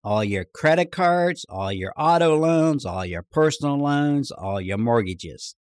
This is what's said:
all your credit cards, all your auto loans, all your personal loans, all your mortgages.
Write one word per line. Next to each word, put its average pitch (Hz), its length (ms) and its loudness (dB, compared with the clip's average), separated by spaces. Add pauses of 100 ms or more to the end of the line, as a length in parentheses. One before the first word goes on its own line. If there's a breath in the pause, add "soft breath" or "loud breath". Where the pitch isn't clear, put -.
all 104 200 0
your 98 220 -2
credit 170 480 0
cards, 175 560 0
all 95 240 -6
your 95 240 -6
auto 165 400 4
loans, 160 480 2
all 90 200 -6
your 87 180 -6
personal 147 560 0
loans, 143 520 0
all 98 300 -6
your 95 180 -4
mortgages. 101 760 -2 (220)